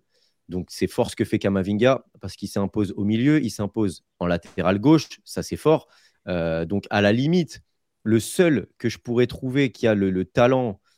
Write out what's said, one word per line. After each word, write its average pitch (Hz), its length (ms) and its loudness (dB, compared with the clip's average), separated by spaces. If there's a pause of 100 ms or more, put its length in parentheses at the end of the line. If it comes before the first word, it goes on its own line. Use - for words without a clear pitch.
(500)
Donc, 90 200 -8
c'est - 180 -4
fort 104 220 -2
ce - 60 -12
que 110 100 -2
fait 107 140 -2
Camavinga, 104 640 0 (160)
parce 95 160 -12
qu'il - 140 -10
s'impose 98 480 -2
au 101 80 -4
milieu, 127 360 2
il 120 80 -2
s'impose 101 540 -4 (160)
en 87 80 -2
latéral 87 520 -2
gauche, 147 280 4 (160)
ça, - 200 -8
c'est - 120 -10
fort. 151 320 0 (400)
Euh, 85 380 -2
donc, 95 240 -4
à 104 120 0
la 101 100 4
limite, 151 500 0 (420)
le 110 160 2
seul 147 480 0 (100)
que 117 120 -4
je - 100 -8
pourrais 120 280 2
trouver 131 440 -2
qui - 160 -2
a 107 80 4
le, 98 160 0
le 92 140 -2
talent 123 540 2 (180)